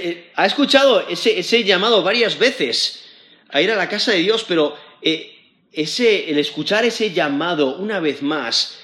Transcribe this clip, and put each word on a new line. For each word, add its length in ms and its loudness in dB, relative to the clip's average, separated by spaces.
él 200 -8
ha 100 4
escuchado 600 4
ese, 280 0
ese 280 0
llamado 400 2
varias 340 0
veces 680 -2
a 120 0
ir 120 2
a 40 0
la 120 -2
casa 240 -2
de 60 2
Dios, 280 0
pero, 320 0
eh, 320 -4
ese, 580 0
el 80 0
escuchar 460 -2
ese 260 -2
llamado 640 0
una 240 -4
vez 240 -2
más 600 -4